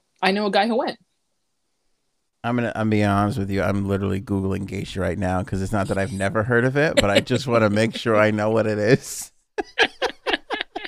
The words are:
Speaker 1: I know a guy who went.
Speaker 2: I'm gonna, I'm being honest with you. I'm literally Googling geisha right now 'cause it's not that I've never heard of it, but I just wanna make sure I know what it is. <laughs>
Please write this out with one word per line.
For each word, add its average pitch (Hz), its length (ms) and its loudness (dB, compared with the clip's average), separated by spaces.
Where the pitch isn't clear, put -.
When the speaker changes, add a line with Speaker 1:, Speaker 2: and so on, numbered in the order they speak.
Speaker 1:
I 190 120 4
know 208 140 -2
a 202 40 -2
guy 202 160 2
who 226 100 -2
went. 285 220 -4
Speaker 2:
I'm 120 120 -2
gonna, 117 200 0
I'm 110 140 0
being 104 160 4
honest 101 320 2
with 98 120 -4
you. 98 120 0
I'm 98 260 0
literally 98 320 0
Googling 98 460 -2
geisha 98 340 -8
right 90 180 -2
now 92 240 0
'cause 95 200 -4
it's 95 100 -4
not 101 160 0
that 101 100 -2
I've 98 140 -2
never 98 300 -2
heard 120 240 2
of 131 100 -2
it, 151 200 0
but 101 140 4
I 101 100 4
just - 260 -2
wanna 110 240 4
make 107 260 0
sure 110 200 0
I 107 140 4
know 107 200 0
what 110 160 2
it 107 120 -2
is. - 540 0
<laughs> - 280 -2